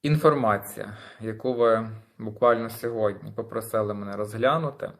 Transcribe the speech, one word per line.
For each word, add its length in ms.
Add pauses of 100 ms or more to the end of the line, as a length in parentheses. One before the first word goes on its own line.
Інформація, 960 (220)
яку 340
ви 360 (280)
буквально 520
сьогодні 600
попросили 640
мене 220
розглянути. 840